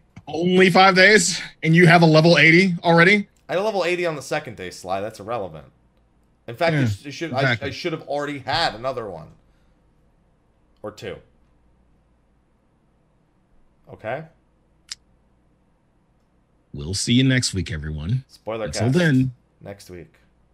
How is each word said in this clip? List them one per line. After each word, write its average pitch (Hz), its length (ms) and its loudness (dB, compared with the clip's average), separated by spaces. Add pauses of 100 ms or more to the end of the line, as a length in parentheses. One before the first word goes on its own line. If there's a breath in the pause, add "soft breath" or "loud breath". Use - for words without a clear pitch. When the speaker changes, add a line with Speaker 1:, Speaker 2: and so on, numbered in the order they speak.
(260)
Speaker 1:
Only 180 440 2
five 185 260 6
days? 190 440 4 (220 loud breath)
And 160 140 2
you 175 100 6
have 170 160 8
a 165 40 6
level 160 320 6
eighty 170 440 4
already? 175 460 4 (200)
Speaker 2:
I 139 40 -6
had 170 80 -2
a - 40 -4
level 202 200 -2
eighty 175 200 -4
on 160 120 -4
the 131 60 -14
second 135 340 -8
day, 92 140 -12
Sly. 92 300 -8
That's 110 200 -12
irrelevant. 92 460 -10 (840)
In 120 80 -14
fact, 165 180 0
Speaker 1:
Yeah, 143 80 0
Speaker 2:
it 120 60 0
sh-, 101 180 -6
it 139 60 -14
should, 160 200 -10
Speaker 1:
exactly. 131 340 -2
Speaker 2:
I, - 20 -6
I 131 40 -10
should 165 200 -8
have 160 160 -10
already 143 320 -8
had 147 340 -4
another 117 340 -8
one. 80 200 -16 (1500)
Or 104 80 -14
two. 98 260 -16 (2750)
Okay? 131 320 -10 (2500)
Speaker 1:
We'll 73 200 -10
see - 200 -4
you 131 100 2
next 131 300 0
week, 92 160 -6
everyone. 78 580 -8
Speaker 2:
Spoiler 110 380 -12
Speaker 1:
Until - 220 -4
Speaker 2:
cast 139 100 0
Speaker 1:
then, 131 340 0 (280)
Speaker 2:
next 98 300 -20
week. 85 240 -20 (400)